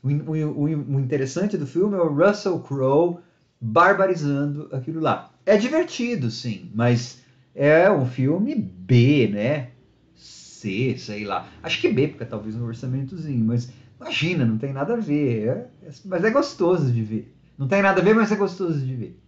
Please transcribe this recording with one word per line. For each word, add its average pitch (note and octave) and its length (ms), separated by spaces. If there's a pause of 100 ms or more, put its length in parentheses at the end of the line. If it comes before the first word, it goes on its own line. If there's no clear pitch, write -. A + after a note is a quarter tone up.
O, C3 60
o, D3 240
o, D3+ 600
o C#3 40
interessante D3 580
do D3 80
filme F#3+ 300
é F#3 60
o D#3 120
Russell F#3 460
Crowe C#3 600 (400)
barbarizando D3 1120
aquilo D#3+ 260
lá. C#3 320 (140)
É G#3 100
divertido, A#3+ 760
sim, F#2+ 460
mas A#2+ 460 (340)
é D#3 340
um D3+ 160
filme D#3+ 480
B, A#2+ 800
né? B2 380 (440)
C, - 840
sei G#2+ 260
lá. F#2+ 240 (140)
Acho - 180
que - 80
B, D3 220
porque - 160
talvez G#2+ 300
um A#2+ 100
orçamentozinho, C3 800
mas A#2+ 260 (260)
imagina, D#3 480
não A2 120
tem C#3 160
nada D3 200
a A#3+ 40
ver. D3 500
É, - 400
é, D3+ 40 (120)
mas F#3 220
é A3 40
gostoso F3 640
de A#2 100
ver. G#2+ 320 (240)
Não C#3 120
tem G3 120
nada F#3+ 200
a - 20
ver, G#3 100
mas A3 160
é A3 60
gostoso F3+ 440
de C3 160
ver. G2+ 320